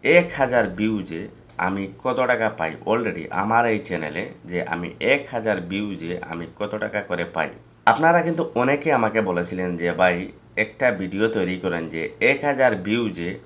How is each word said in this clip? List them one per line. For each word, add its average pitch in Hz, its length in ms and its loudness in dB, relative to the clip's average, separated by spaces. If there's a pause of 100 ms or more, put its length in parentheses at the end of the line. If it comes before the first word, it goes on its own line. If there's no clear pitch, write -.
(180)
এক 170 80 4 (120)
হাজার 123 260 4 (140)
ভিউজে 101 440 -2 (440)
আমি 98 160 -2 (220)
কত 127 140 0 (120)
টাকা 117 160 2 (120)
পাই 80 140 -2 (200)
already 98 320 -2 (180)
আমার 113 300 4
এই 104 160 0
চ্যানেলে, 80 340 -4 (280)
যে 87 80 -2 (160)
আমি 85 140 -6 (260)
এক 143 80 -2 (120)
হাজার 110 220 0 (140)
ভিউজে 95 420 -6 (180)
আমি 85 140 -8 (160)
কত 104 120 -6 (120)
টাকা 107 160 -4 (100)
করে 85 140 -2 (100)
পাই। 78 160 -2 (420)
আপনারা 165 340 6
কিন্তু 165 160 -2 (200)
অনেকে 143 260 2 (100)
আমাকে 110 220 2 (100)
বলেছিলেন 90 380 -2 (120)
যে, 87 80 0 (120)
"ভাই, 90 160 4 (480)
একটা - 220 -2 (140)
ভিডিও 95 240 0 (120)
তৈরি 92 280 0
করেন 85 180 -2 (120)
যে 82 80 -4 (280)
এক 139 80 2 (100)
হাজার 131 240 4 (140)
ভিউজে 98 440 -2 (160)